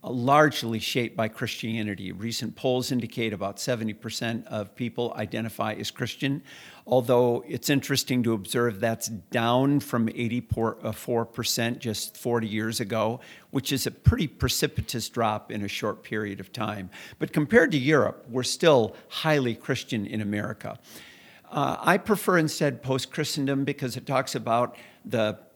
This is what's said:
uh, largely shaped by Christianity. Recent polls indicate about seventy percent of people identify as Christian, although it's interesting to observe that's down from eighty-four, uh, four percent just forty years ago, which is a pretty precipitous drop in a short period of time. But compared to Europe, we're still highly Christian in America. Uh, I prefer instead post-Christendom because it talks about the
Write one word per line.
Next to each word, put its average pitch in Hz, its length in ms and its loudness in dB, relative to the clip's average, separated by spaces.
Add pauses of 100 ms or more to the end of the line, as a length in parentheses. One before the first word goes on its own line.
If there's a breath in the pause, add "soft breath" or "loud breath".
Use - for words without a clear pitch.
uh, - 60 -8
largely 127 680 4
shaped - 360 -2
by 110 120 0
Christianity. 110 840 -6
Recent 113 440 -6
polls 127 360 0
indicate 117 420 -2
about 98 260 -6
seventy 113 340 -2
percent 113 540 -6
of 107 280 -8
people 120 400 -4
identify 110 580 -4
as - 180 -8
Christian, 139 520 -4 (420 loud breath)
although 123 640 4
it's - 220 -6
interesting 131 540 0
to 113 100 4
observe 110 460 0
that's 113 280 -2
down 120 720 2
from 117 300 0
eighty-four, 113 760 -2
uh, 110 80 -2
four 113 340 -2
percent 117 540 -2
just - 380 -6
forty 117 300 0
years 110 320 -2
ago, 113 400 -2 (320 loud breath)
which 135 200 -2
is 139 160 0
a - 40 -2
pretty 139 360 2
precipitous - 840 -2
drop 107 420 0
in 104 120 -4
a 98 40 -4
short - 360 -4
period 104 360 -6
of 95 120 -14
time. 104 380 -6 (300 loud breath)
But - 120 -4
compared 220 400 6
to 156 60 2
Europe, 127 520 4
we're 123 140 -2
still 123 520 6 (120 loud breath)
highly 139 480 0
Christian 120 500 -4
in 107 160 -4
America. 104 560 -6 (720 loud breath)
Uh, 147 280 -2
I 180 180 4
prefer 196 420 4
instead 147 420 0
post-Christendom 139 840 -2
because 131 320 -4
it 123 120 -10
talks 135 260 0
about 120 420 0 (300 loud breath)
the 107 320 0 (180)